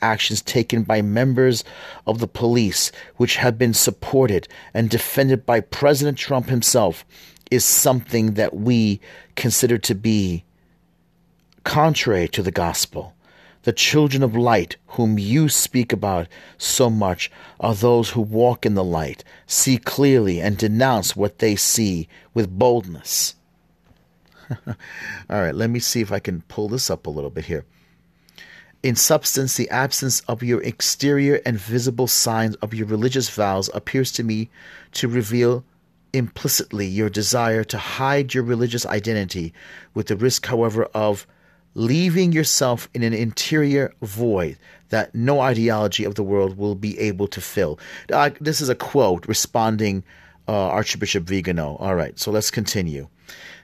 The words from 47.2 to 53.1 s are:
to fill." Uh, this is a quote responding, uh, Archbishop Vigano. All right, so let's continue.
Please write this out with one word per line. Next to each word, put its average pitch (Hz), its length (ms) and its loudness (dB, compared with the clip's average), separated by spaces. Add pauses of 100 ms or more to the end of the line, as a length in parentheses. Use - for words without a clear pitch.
to - 120 -8
fill." 85 380 -4 (340)
Uh, 143 200 2 (100)
this 151 200 -2
is 131 80 -2
a 123 40 4
quote 101 540 2
responding, 107 760 0 (440)
uh, 101 220 0
Archbishop 101 560 -2
Vigano. 85 500 -2
All 95 180 -4
right, 80 240 -4
so - 140 -6
let's 107 180 0
continue. 87 600 -4 (540)